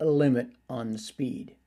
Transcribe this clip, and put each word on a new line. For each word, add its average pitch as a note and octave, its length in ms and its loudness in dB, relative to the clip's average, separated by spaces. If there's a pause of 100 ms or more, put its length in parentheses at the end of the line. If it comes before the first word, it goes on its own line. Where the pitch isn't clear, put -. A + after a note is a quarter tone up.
a D#3+ 60 0
limit C#3+ 420 4 (200)
on A#2 240 -6
the A2 60 -6
speed. - 560 -8 (120)